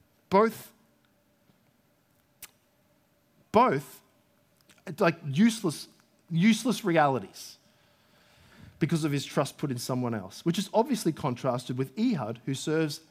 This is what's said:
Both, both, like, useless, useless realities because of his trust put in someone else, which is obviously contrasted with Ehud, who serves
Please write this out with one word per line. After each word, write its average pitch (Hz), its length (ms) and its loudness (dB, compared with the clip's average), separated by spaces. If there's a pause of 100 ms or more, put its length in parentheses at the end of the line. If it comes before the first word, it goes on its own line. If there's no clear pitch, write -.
(300)
Both, 220 420 2 (2750)
both, 202 480 2 (1000)
like, 170 180 2 (100)
useless, 190 600 2 (440)
useless 208 540 2
realities 147 760 0 (1200)
because 160 240 0
of 147 80 0
his 139 120 -2
trust - 340 -2
put 147 120 -4
in 123 80 -4
someone 123 360 -4
else, 95 300 -10
which 170 140 0
is 190 160 -4
obviously 226 380 2
contrasted 123 680 -4
with 135 180 -4
Ehud, 151 500 -2
who 135 80 -2
serves 156 460 -2 (100)